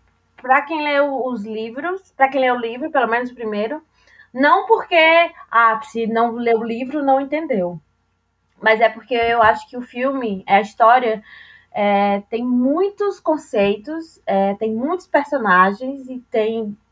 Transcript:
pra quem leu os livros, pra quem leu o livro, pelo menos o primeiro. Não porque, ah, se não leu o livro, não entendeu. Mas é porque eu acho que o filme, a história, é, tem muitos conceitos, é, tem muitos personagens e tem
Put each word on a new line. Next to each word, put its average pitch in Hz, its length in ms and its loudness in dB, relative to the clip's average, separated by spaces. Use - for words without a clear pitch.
pra 254 260 0
quem 302 200 -6
leu 285 440 -2
os 233 180 -8
livros, 233 720 -8
pra 269 120 2
quem 269 120 -2
leu 254 140 2
o 247 60 -4
livro, 247 300 -8
pelo 269 180 2
menos 247 220 -2
o 240 40 -20
primeiro. 220 480 -6
Não 302 340 2
porque, 330 640 4
ah, 226 320 4
se 226 240 -6
não 226 260 0
leu 233 260 0
o 226 60 -6
livro, 254 380 -6
não 269 180 4
entendeu. 269 600 -4
Mas 220 200 2
é 226 80 6
porque 226 260 -10
eu 233 280 2
acho 220 260 2
que 254 80 -14
o 247 60 -10
filme, 247 640 -4
a 196 140 4
história, 226 600 2
é, 202 480 0
tem 233 140 -4
muitos 339 760 0
conceitos, 277 1080 -2
é, 196 280 0
tem 220 200 -4
muitos 302 320 -4
personagens 254 1040 0
e 254 120 -12
tem 220 460 -2